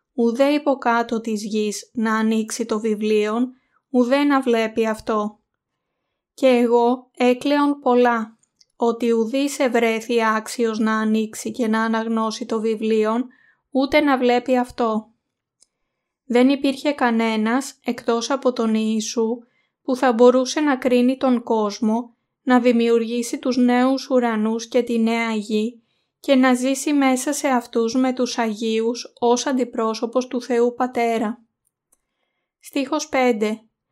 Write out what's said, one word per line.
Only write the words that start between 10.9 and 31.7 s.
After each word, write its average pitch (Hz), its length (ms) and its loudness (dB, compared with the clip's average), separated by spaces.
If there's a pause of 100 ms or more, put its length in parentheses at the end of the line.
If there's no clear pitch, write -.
ανοίξει 220 540 -2
και 226 160 -4
να 220 160 0
αναγνώσει 226 640 -4
το 226 140 -4
βιβλίον, 220 680 0 (440)
ούτε 277 300 2
να 285 160 2
βλέπει 247 400 2
αυτό. 226 520 -2 (1120)
Δεν 247 260 4
υπήρχε 277 420 0
κανένας, 226 920 -2
εκτός 233 460 -4
από 269 240 0
τον 226 220 -2
Ιησού, 220 640 -2 (440)
που 262 140 -4
θα 254 180 2
μπορούσε 247 460 4
να 294 180 2
κρίνει 247 400 2
τον 247 260 0
κόσμο, 220 720 -2 (280)
να 247 160 4
δημιουργήσει 233 800 0
τους 262 180 -2
νέους 254 520 2
ουρανούς 226 580 0
και 247 140 0
τη 233 180 -2
νέα 226 320 0
γη 214 500 -4 (380)
και 277 160 2
να 254 180 4
ζήσει 269 400 -2
μέσα 269 400 0
σε 285 140 -4
αυτούς 233 480 -2
με 254 180 0
τους 254 240 -4
Αγίους 226 800 -4
ως 240 260 2
αντιπρόσωπος 240 800 -2
του 247 140 -6
Θεού 240 320 0
Πατέρα. 240 680 -2 (1200)